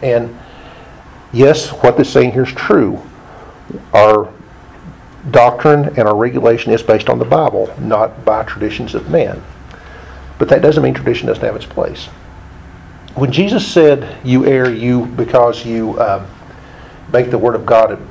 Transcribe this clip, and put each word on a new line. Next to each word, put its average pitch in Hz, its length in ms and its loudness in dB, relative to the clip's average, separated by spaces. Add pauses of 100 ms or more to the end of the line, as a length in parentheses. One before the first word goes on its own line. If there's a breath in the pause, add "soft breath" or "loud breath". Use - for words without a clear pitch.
And 117 340 -2 (960 loud breath)
yes, 135 360 4
what - 260 0
they're 135 100 2
saying 123 280 0
here 127 100 0
is 127 100 -6
true. 139 480 -2 (920 loud breath)
Our 107 380 4 (1000)
doctrine 139 560 4
and - 140 -4
our 107 160 2
regulation 117 560 0
is 113 100 0
based 107 280 0
on 120 100 0
the 117 60 -2
Bible, 131 540 0
not 110 460 -2
by 110 180 0
traditions 107 520 -8
of - 140 -8
man. 143 320 -2 (960 loud breath)
But - 100 -2
that - 140 4
doesn't 151 180 2
mean 131 140 0
tradition 127 320 -4
doesn't 117 160 -4
have 110 120 -4
its - 100 -14
place. - 400 -8 (1080)
When 131 180 -2
Jesus 202 360 0
said, 151 560 2
"You 131 220 2
err, 127 280 2
you, 120 320 -2
because 120 600 0
you, 113 340 -6
uh, 98 260 -2 (840 loud breath)
make 123 180 0
the 123 80 -2
Word 113 180 0
of 104 100 -6
God 110 340 2 (120)